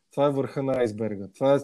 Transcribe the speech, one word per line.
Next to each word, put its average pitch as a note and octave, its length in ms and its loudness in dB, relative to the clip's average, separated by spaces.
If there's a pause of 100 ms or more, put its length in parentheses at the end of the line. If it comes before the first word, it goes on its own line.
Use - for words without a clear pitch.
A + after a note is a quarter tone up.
(100)
това C#3+ 160 2
е D3 40 4
върха C3+ 320 -2
на C3+ 100 -2
айсберга. G#2+ 600 -2
Това C3+ 200 2
е C#3+ 100 4